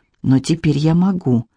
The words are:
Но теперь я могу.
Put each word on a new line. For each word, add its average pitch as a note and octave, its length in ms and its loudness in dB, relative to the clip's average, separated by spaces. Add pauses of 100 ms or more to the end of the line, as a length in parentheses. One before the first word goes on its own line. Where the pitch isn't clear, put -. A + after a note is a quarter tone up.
(220)
Но C3 180 2
теперь D#3 380 -2
я D#3+ 180 0
могу. F3 500 0 (120)